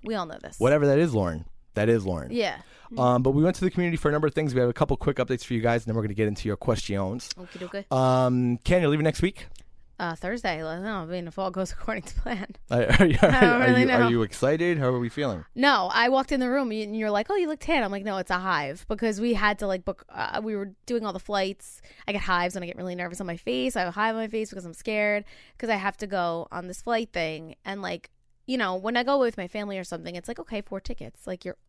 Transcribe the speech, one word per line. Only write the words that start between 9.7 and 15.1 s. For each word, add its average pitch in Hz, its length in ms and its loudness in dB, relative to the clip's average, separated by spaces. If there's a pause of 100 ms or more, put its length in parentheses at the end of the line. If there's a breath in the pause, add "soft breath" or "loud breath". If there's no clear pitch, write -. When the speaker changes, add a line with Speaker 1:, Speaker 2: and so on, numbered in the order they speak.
Speaker 1:
Uh, 170 160 -4
Thursday. 185 480 -6
Well, 160 200 -6
no, 214 160 -6
I 160 80 -8
mean, 175 200 -8
if 160 120 -12
all 190 120 -2
goes 185 220 -4
<laughs> - 0 -
according 220 320 -6
to - 160 -12
plan. 196 280 -6 (220)
Speaker 2:
Are, 120 160 4 (120)
are 196 80 8
you, 156 140 4
Speaker 1:
I 262 200 8
don't - 40 10 (180)
Speaker 2:
are 262 40 6
Speaker 1:
really 247 140 6
Speaker 2:
you, 254 60 6
Speaker 1:
know. 254 160 4
Speaker 2:
are 120 80 6
you 117 120 4
excited? 160 560 0
How 135 100 2
are 127 100 2
we 120 100 -2
feeling? 113 360 -4 (100)